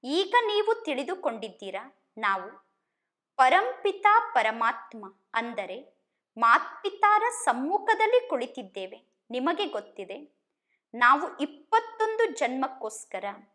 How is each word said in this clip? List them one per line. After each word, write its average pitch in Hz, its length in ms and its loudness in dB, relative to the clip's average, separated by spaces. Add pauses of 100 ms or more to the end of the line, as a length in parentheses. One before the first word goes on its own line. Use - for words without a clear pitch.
ಈಗ 370 360 -2
ನೀವು 427 440 0
ತಿಳಿದುಕೊಂಡಿದ್ದೀರಾ, 240 1200 -6 (140)
ನಾವು 196 320 -2 (840)
ಪರಂಪಿತಾ 392 960 4
ಪರಮಾತ್ಮ 226 800 -2 (200)
ಅಂದರೆ 226 640 -8 (400)
ಮಾತ್ಪಿತಾರ 403 840 4 (220)
ಸಮ್ಮುಖದಲ್ಲಿ 415 840 2
ಕುಳಿತಿದ್ದೇವೆ. 214 760 -8 (280)
ನಿಮಗೆ 302 360 -2
ಗೊತ್ತಿದೆ, 208 720 -12 (560)
ನಾವು 254 420 4
ಇಪ್ಪತ್ತೊಂದು 440 920 -2
ಜನ್ಮಕ್ಕೋಸ್ಕರ 254 960 -6 (300)